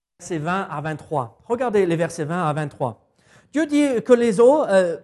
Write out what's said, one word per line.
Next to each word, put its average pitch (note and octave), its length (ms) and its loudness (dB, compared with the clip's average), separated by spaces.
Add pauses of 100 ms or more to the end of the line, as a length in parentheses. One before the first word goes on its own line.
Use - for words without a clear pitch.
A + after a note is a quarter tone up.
(200)
versets - 200 -8
vingt F3 240 -4
à D3 180 -10
vingt-trois. D3 640 -8
Regardez A3+ 400 0
les E3+ 100 0
versets D#3+ 300 -4
vingt F3 200 -4
à D3+ 80 0
vingt-trois. C#3+ 540 -8 (460)
Dieu D#4 120 0
dit C#4+ 380 0
que B3+ 100 4
les A#3 260 4
eaux, C4+ 260 6
euh, F#3 380 2